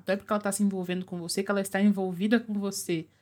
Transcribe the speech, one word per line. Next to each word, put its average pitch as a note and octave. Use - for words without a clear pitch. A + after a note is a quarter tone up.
não F#3+
é G3
porque -
ela G#3
tá G3+
se G3+
envolvendo F#3
com F3+
você E3+
que G3
ela G3+
está F#3+
envolvida G3
com A3+
você, G3